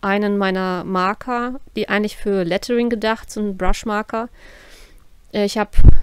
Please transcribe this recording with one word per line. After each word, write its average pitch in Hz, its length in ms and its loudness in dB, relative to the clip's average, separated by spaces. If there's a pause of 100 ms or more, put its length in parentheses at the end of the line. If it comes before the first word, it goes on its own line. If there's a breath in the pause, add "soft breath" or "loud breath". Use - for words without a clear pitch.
einen 202 360 -2
meiner 185 460 -4
Marker, 240 760 -6 (160)
die 214 140 -6
eigentlich 208 280 -4
für 196 260 -4
Lettering 233 460 -4
gedacht 220 420 -6
sind, 202 260 -8
Brushmarker. 214 720 -4 (1040 loud breath)
Äh, 208 120 -2
ich 202 120 -6
habe 208 140 -4 (320 loud breath)